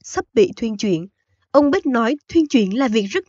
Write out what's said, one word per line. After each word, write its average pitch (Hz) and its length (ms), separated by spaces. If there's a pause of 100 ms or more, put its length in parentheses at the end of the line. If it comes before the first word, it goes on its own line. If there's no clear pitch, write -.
sắp - 300
bị 208 240
thuyên 220 200
chuyển, 185 300 (440)
ông 285 200
Bích 392 140
nói 240 300 (120)
thuyên 320 200
chuyển 208 300
là 269 100
việc 214 180
rất 320 240